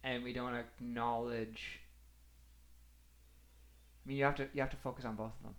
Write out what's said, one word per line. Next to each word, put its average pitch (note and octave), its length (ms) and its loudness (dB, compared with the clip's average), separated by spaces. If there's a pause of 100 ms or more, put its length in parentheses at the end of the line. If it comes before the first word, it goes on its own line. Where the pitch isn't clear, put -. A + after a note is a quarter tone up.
and B2 180 0
we B2 120 -4
don't B2 200 0
acknowledge, A#2 1300 0 (2250)
I C3+ 40 -12
mean, C#3 100 0
you C#3 60 8
have C#3 120 8
to, C#3 160 0
you C#3+ 80 2
have C3 100 4
to C#3 60 -2
focus B2+ 300 -4
on A2 100 0
both A2 220 -2
of - 40 -10
them G2+ 160 -8